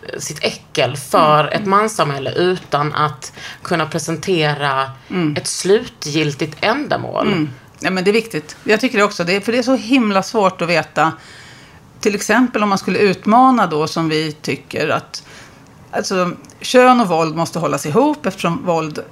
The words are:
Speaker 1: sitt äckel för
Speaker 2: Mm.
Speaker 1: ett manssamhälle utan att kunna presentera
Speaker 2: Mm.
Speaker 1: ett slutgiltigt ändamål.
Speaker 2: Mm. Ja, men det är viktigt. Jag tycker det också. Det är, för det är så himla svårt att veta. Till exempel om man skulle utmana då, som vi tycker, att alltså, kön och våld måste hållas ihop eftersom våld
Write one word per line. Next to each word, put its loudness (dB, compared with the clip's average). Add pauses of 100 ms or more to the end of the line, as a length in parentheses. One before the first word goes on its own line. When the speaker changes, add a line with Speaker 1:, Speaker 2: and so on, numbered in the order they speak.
(180)
Speaker 1:
sitt -10
äckel -4
för 4
Speaker 2:
Mm. -2 (100)
Speaker 1:
ett -4
manssamhälle 0
utan -2
att -4 (300)
kunna -2
presentera -2 (200)
Speaker 2:
Mm. -2
Speaker 1:
ett -6
slutgiltigt -2
ändamål. -2
Speaker 2:
Mm. 0 (300)
Ja, -2
men -2
det 4
är 0
viktigt. -4
Jag 0
tycker 0
det 4
också. -2
Det 0
är, -2
för -4
det 2
är 0
så 2
himla 2
svårt 0
att -2
veta. 0 (880)
Till 0
exempel 2
om 0
man 2
skulle -2
utmana 4
då, 0
som -2
vi -2
tycker, -6
att -4 (680)
alltså, -2 (300)
kön 6
och 2
våld 0
måste -4
hållas -2
ihop 2
eftersom -4
våld -2 (140)